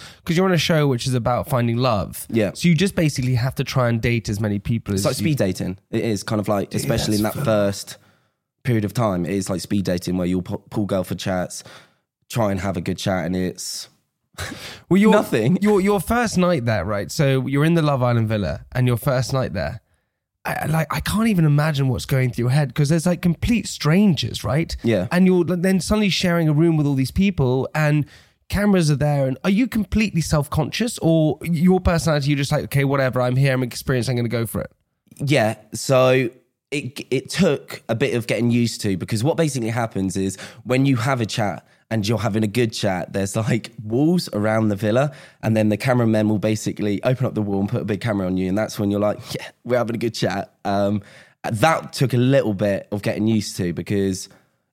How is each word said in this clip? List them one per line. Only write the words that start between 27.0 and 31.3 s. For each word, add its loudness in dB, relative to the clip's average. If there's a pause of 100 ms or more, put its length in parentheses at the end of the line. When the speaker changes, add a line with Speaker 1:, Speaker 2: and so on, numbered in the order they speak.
Speaker 1:
people, 2
and 2 (440)
cameras 4
are 4
there. 2
And -2
are 0
you 2
completely 0
self-conscious, -2
or 2